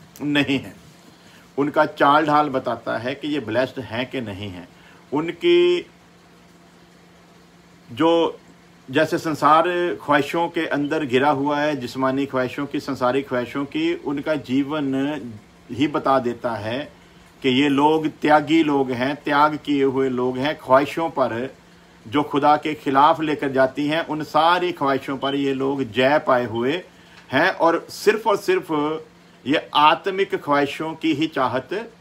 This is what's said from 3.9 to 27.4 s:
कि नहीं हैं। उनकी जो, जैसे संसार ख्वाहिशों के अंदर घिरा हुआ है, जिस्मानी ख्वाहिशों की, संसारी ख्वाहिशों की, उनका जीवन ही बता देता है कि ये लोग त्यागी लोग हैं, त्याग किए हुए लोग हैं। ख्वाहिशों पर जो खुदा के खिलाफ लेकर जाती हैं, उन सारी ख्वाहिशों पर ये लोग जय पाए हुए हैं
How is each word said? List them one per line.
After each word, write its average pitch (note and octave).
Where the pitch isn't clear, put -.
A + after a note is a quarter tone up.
कि C3+
नहीं G#2
हैं। F2
उनकी F3
जो, E3
जैसे D#3
संसार D#3
ख्वाहिशों D3
के C#3
अंदर D3
घिरा C3
हुआ C#3+
है, D3+
जिस्मानी C3
ख्वाहिशों C3
की, D3
संसारी B2+
ख्वाहिशों C3
की, D#3+
उनका D3
जीवन C#3
ही B2+
बता D3
देता A#2+
है A2+
कि D#3
ये D3
लोग D3+
त्यागी D3+
लोग C#3
हैं, C3
त्याग D3
किए C#3+
हुए C3+
लोग B2+
हैं। D3
ख्वाहिशों C#3+
पर B2
जो C#3+
खुदा D3
के D3+
खिलाफ D3
लेकर D3
जाती C3
हैं, D#3
उन D3+
सारी E3+
ख्वाहिशों C3+
पर C#3
ये C#3
लोग C3+
जय B2+
पाए B2+
हुए A#2+
हैं D#3